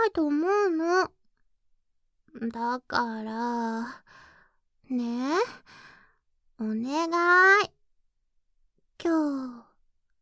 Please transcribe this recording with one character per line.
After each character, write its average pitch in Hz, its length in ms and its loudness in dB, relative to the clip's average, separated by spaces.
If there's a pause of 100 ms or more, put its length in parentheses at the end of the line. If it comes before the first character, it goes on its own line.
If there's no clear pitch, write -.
い 403 40 -2
と 320 140 0
思 294 220 0
う 403 220 2
の。 339 400 0 (1400)
だ 240 300 -4
か 226 420 -4
ら、 233 800 -6 (840)
ね 247 480 -2 (1200)
え、 - 0 -
お 220 80 -6
願 254 380 -2 (560)
い。 - 100 -4 (1300)
今 277 600 -2
日、 - 20 -20 (560)